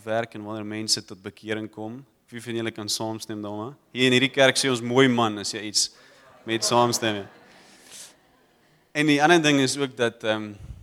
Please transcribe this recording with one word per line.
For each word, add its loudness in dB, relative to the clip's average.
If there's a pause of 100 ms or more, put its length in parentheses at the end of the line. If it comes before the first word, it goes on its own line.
werk -2
en -12
wanneer -8
mense -4
tot -20
bekering -8
kom. -14 (260)
Wie -14
van -8
julle -4
kan -10
saamstem -6
daarmee? -10 (180)
Hier 4
in 6
hierdie 4
kerk 6
sê 0
ons 0
mooi 0
man 2
as -8
jy -8
iets -4 (560)
met -2
saamstem. 2 (1700)
En 0
die 4
ander 8
ding 4
is 2
ook -4
dat, -2
ehm, -2 (280)